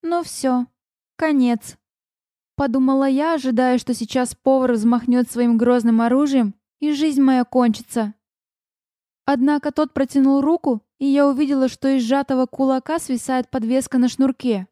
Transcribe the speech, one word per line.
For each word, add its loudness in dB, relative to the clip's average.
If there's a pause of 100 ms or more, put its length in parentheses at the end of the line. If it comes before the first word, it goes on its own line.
"Ну -2
все, -4 (480)
конец", 0 (760)
подумала 0
я, 0
ожидая, 0
что -4
сейчас -4
повар 2
взмахнет 0
своим 0
грозным 2
оружием, 2 (260)
и -2
жизнь 0
моя 4
кончится. -2 (1120)
Однако 0
тот -2
протянул 2
руку, 0 (160)
и -2
я 4
увидела, 0
что -4
из 2
сжатого 0
кулака -2
свисает -4
подвеска -2
на 2
шнурке. -2